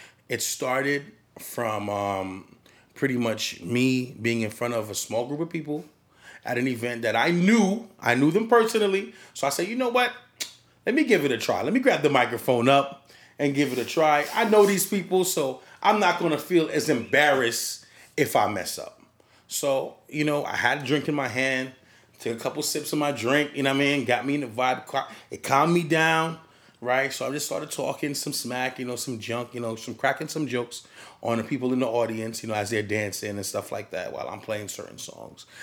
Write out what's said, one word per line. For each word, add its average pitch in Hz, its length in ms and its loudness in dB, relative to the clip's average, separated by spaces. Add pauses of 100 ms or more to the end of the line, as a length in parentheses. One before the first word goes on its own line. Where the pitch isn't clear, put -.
(280)
it 123 140 -4
started 139 640 -2 (340)
from, 107 500 -4
um, 98 680 -4 (380)
pretty 135 220 -2
much 113 460 -2
me 123 580 0
being 117 220 0
in 107 80 -2
front 120 240 -4
of 107 160 -4
a 98 40 -8
small 117 320 -4
group 147 140 -6
of 165 80 -4
people 147 360 -8 (600)
at 120 140 -2
an 123 100 0
event 120 340 -4
that 113 140 0
I 131 140 4
knew. 196 580 4 (120)
I 120 160 4
knew 143 140 6
them 220 180 2
personally. 220 680 2 (200)
So - 120 -4
I 143 40 2
said, 175 180 -2
"You 233 80 -6
know 254 120 0
what? 240 240 2 (720)
Let 220 100 0
me 311 100 4
give 190 200 4
it 139 80 2
a 113 60 0
try. 101 240 0
Let 143 100 0
me 254 80 4
grab 175 220 4
the 143 80 6
microphone 123 580 4
up 139 400 4 (300)
and 143 160 0
give 135 180 2
it 127 60 -2
a 123 60 -2
try. 151 500 4
I 226 140 2
know 208 180 8
these 196 200 2
people, 185 380 0
so 143 360 -2 (200)
I'm 208 200 4
not 175 180 2
gonna 160 200 0
feel 165 320 2
as 147 180 0
embarrassed 131 1000 2 (300)
if 139 180 0
I 107 160 4
mess 95 280 -6
up." - 220 -14 (460)
So, - 500 -2 (120)
you 151 160 -2
know, 147 200 0
I - 120 -4
had 131 260 2
a - 20 -8
drink 135 240 0
in 147 60 -2
my 139 140 -2
hand, 131 440 -2 (460)
took 113 180 -4
a 117 40 -12
couple 143 240 -6
sips 151 280 -4
of 151 60 0
my 147 140 0
drink, 139 420 0
you 139 80 -4
know 135 80 2
what 139 60 0
I - 20 2
mean? 143 260 2
Got 120 220 0
me 139 80 0
in 147 60 -2
the 127 80 -6
vibe. 123 380 -2
Ca-, - 220 -4 (220)
it - 140 -12
calmed 143 280 4
me 175 120 4
down, 160 540 2 (420)
right? 131 320 0
So 120 160 -4
I - 20 -2
just 143 160 -4
started 156 240 -6
talking 143 440 -4
some 143 180 -6
smack, 127 480 -4
you 127 60 -6
know, 123 100 -6
some 117 240 -6
junk, 117 340 -6
you 123 60 -8
know, 113 160 -4
some 120 180 -12
cracking 139 320 -2
some 151 220 -4
jokes 120 340 -4 (400)
on 117 160 0
the 117 60 -2
people 127 280 -2
in 127 80 0
the 131 60 0
audience, 113 560 -2
you 113 60 -10
know, 110 60 -2
as 101 160 -2
they're 107 120 0
dancing 104 540 -4
and 101 100 -6
stuff - 240 -6
like 104 200 -10
that - 220 -6
while - 160 -8
I'm 101 120 -10
playing 104 280 -8
certain - 300 -14
songs, - 480 -16 (160)